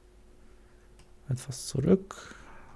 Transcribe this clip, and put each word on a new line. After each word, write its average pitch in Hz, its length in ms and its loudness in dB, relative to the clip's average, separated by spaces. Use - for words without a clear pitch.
etwas 127 380 -4
zurück. - 680 4